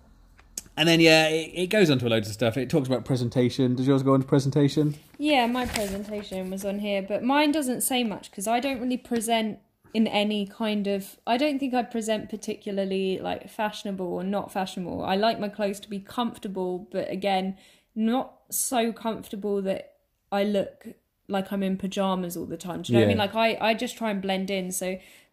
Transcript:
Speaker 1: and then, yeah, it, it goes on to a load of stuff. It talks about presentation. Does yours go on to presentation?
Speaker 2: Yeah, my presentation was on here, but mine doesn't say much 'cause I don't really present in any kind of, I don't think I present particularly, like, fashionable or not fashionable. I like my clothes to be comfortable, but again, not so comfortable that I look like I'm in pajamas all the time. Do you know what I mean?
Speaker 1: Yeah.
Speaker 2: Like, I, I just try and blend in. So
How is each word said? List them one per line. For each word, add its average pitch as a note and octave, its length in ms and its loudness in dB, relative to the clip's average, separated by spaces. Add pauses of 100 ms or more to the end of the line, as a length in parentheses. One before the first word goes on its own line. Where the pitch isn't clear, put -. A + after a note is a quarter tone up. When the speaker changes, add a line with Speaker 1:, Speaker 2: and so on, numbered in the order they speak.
(760)
Speaker 1:
and D#3 120 4
then, E3 120 6
yeah, D#3+ 280 10
it, D#3+ 260 0
it F3 140 -2
goes G3+ 220 6
on C3+ 100 4
to A#2+ 60 -2
a A#2 40 2
load A2+ 160 2
of G#2+ 60 -8
stuff. A2+ 240 0
It B2+ 120 -2
talks C#3+ 180 2
about B2+ 180 0
presentation. B2 680 2
Does B2+ 120 0
yours C3+ 160 4
go C3+ 120 4
on C3+ 60 6
to C3 60 -2
presentation? C#3+ 680 2 (220)
Speaker 2:
Yeah, C#4+ 280 4
my B3 200 -2
presentation G3+ 840 -6
was G3 140 -8
on G3+ 160 -4
here, G3+ 200 0
but G3 220 -4
mine D4 300 4
doesn't C4+ 280 -2
say B3 240 0
much G3+ 260 -6
'cause G3 160 -8
I A#3 140 0
don't C4+ 200 -4
really B3 180 -2
present A3+ 600 -2 (360)
in A3 140 4
any G#3 380 0
kind G#3 400 -2
of, G3 300 -4 (100)
I A#3 120 2
don't C#4+ 200 2
think C4 140 -2
I B3 100 2
present A3 460 -4
particularly, F#3+ 880 -4
like, F3+ 300 -6
fashionable G3 580 -6
or F3+ 180 -4
not G3 280 -4
fashionable. F#3 500 -6
I F#3 140 0
like A3 240 0
my G#3 80 -4
clothes G3+ 320 -4
to - 80 -20
be G3+ 120 -8
comfortable, F#3+ 920 -6
but - 200 -4
again, F#3+ 460 -2 (380)
not A3+ 400 0 (160)
so A#3 420 0
comfortable G3+ 720 -4
that - 320 -6 (360)
I G3+ 140 0
look G#3 440 -2 (400)
like G3 220 -2
I'm G3+ 120 -2
in F#3+ 160 0
pajamas F#3+ 580 -2
all E3 80 -6
the E3 140 -8
time. E3+ 240 -8
Do D3 100 -2
you A#2 60 8
know A2 80 8
what - 0 -
I - 20 4
mean? G2+ 80 4
Speaker 1:
Yeah. - 60 2
Speaker 2:
Like, A3 380 0
I, G#3+ 100 2
I A#3 40 2
just A#3 220 -4
try A3+ 140 -2
and G3 100 -2
blend F#3+ 300 -2
in. F#3 200 -2
So F#3 280 -4 (340)